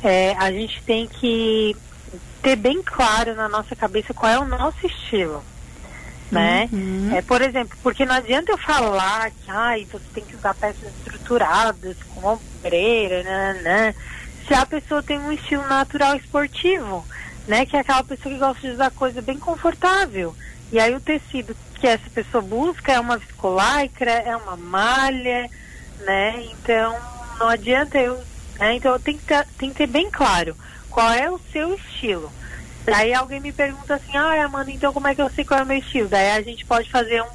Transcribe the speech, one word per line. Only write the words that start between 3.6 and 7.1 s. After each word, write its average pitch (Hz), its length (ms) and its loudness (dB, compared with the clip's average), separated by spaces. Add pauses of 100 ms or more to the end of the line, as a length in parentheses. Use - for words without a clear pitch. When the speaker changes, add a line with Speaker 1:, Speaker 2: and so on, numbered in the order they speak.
Speaker 1:
cabeça 208 380 -2
qual 220 180 2
é 240 80 6
o 285 60 -2
nosso 262 400 -2
estilo, 170 580 -2 (880)
né? 175 400 4
Speaker 2:
Uhum. 190 400 0